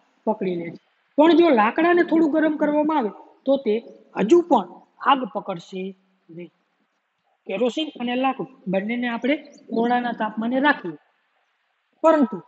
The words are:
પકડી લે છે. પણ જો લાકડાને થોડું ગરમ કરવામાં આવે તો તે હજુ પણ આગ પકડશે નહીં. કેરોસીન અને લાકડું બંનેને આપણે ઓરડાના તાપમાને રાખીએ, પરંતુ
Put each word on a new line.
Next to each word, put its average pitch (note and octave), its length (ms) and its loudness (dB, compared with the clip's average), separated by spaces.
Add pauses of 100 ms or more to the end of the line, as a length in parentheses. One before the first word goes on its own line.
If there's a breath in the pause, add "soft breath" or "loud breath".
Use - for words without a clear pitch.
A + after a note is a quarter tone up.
(260)
પકડી F#3+ 340 -4
લે E3+ 100 -10
છે. - 100 -18 (380)
પણ D#4+ 220 6
જો E4+ 60 6 (140)
લાકડાને E4 500 2
થોડું D#4 240 2
ગરમ D#4 280 0
કરવામાં D4+ 380 0
આવે G#3 100 -4 (360)
તો C4+ 60 2 (120)
તે G#3 100 0 (440)
હજુ A3+ 200 4 (100)
પણ G#3 200 2 (420)
આગ C4+ 100 2 (140)
પકડશે F#3 480 -10 (460)
નહીં. E3+ 220 -18 (960)
કેરોસીન A#3+ 420 -4 (120)
અને A#3+ 160 -4
લાકડું C4 340 -4 (160)
બંનેને A3 420 -4
આપણે A#3+ 280 -2 (420)
ઓરડાના A#3+ 420 -2
તાપમાને A3+ 460 -4
રાખીએ, F3+ 320 -2 (1040)
પરંતુ D4+ 460 4